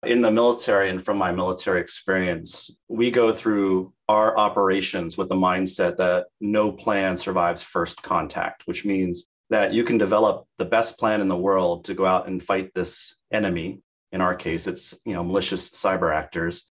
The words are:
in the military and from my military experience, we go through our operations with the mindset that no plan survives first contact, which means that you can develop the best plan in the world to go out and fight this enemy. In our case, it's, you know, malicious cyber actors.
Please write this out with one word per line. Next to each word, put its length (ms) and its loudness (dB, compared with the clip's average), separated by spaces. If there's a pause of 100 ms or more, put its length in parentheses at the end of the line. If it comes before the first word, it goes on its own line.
in 160 2
the 100 4
military 600 2
and 140 -6
from 140 -2
my 140 0
military 480 -2
experience, 880 -4 (180)
we 220 0
go 220 4
through 600 0 (160)
our 300 4
operations 800 0
with 100 -2
the 60 -2
mindset 600 0
that 300 0 (140)
no 320 0
plan 440 -2
survives 460 -2
first 400 -6
contact, 640 -4
which 180 -8
means 440 -2 (220)
that 220 2
you 100 2
can 140 2
develop 500 2 (120)
the 60 -2
best 340 0
plan 240 2
in 60 0
the 80 0
world 480 0
to 100 -6
go 100 0
out 240 2
and 140 -6
fight 320 -2
this 420 -6 (160)
enemy. 480 -2 (320)
In 80 -4
our 140 2
case, 320 -6
it's, 280 -8 (120)
you 80 -4
know, 100 -4
malicious 460 -4
cyber 440 0
actors. 640 -6